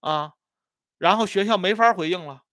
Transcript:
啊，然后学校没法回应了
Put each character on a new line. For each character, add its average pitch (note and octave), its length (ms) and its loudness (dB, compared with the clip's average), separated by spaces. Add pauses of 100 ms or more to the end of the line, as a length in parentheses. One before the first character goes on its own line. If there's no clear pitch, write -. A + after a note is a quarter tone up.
啊， D3+ 320 -6 (640)
然 E3+ 180 4
后 A3 120 -2
学 G3 180 0
校 A3 100 2
没 F#3+ 200 0
法 A3+ 180 4
回 D#3+ 160 -4
应 F3 160 -4
了 C3+ 280 -16